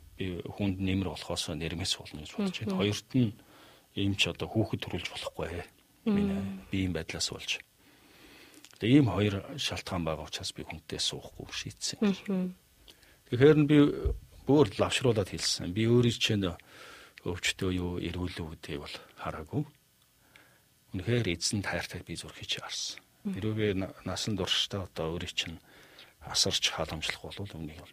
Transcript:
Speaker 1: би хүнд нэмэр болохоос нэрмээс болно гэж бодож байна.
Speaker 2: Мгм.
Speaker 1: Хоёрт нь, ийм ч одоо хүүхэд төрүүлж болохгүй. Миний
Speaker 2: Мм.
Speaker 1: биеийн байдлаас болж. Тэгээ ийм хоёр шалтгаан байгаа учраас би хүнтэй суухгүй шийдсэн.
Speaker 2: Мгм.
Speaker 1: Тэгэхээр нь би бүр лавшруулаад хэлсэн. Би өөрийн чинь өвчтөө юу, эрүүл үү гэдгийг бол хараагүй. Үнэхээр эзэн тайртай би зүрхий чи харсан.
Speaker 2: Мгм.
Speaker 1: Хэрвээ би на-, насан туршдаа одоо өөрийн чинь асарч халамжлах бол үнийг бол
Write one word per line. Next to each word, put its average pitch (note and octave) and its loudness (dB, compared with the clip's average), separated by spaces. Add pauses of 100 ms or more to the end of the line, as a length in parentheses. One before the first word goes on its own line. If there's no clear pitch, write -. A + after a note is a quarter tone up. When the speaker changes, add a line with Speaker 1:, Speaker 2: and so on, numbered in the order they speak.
(180)
Speaker 1:
би F2+ -6
хүнд G2 -2
нэмэр F#2+ 0
болохоос - -6
нэрмээс E2 -4
болно - -14
гэж - -14
бодож G3 -2
байна. G3 -4
Speaker 2:
Мгм. F#3+ 0
Speaker 1:
Хоёрт G#2 0
нь, A#2+ 4 (640)
ийм G2+ 2
ч - 4
одоо E2 -4
хүүхэд - 0
төрүүлж - -6
болохгүй. - -8 (400)
Миний G3+ 2
Speaker 2:
Мм. G3 -6
Speaker 1:
биеийн F#2+ 2
байдлаас - -2
болж. - -6 (1200)
Тэгээ A#2+ 6
ийм C#3 8
хоёр G2 2 (220)
шалтгаан - -4
байгаа D#2 -4
учраас - -8
би D2 -12
хүнтэй - -10
суухгүй - -6
шийдсэн. - -8
Speaker 2:
Мгм. F#3 0 (760)
Speaker 1:
Тэгэхээр C#3+ 10
нь D3+ 6
би D3 8 (680)
бүр C3+ 8 (100)
лавшруулаад G#2 4
хэлсэн. E2 -2
Би A2 2
өөрийн A#2+ 6
чинь G2+ 2 (800)
өвчтөө F2+ -2
юу, F2 -2
эрүүл F2+ -4
үү E2 -6
гэдгийг D2 -8
бол - -12 (220)
хараагүй. D#2 -6 (1300)
Үнэхээр A2 0 (100)
эзэн G2+ -2
тайртай F2+ -4
би E2+ -8
зүрхий - -12
чи - -4
харсан. - -8 (240)
Speaker 2:
Мгм. G3 -4
Speaker 1:
Хэрвээ G#2+ -2
би G#2+ 2 (100)
на-, F#2+ -4 (160)
насан F#2+ -2
туршдаа F#2 0
одоо E2 -4
өөрийн F2 -8
чинь E2+ -4 (640)
асарч - 2
халамжлах D#2+ -4
бол - -10
үнийг D#2+ -10
бол - -20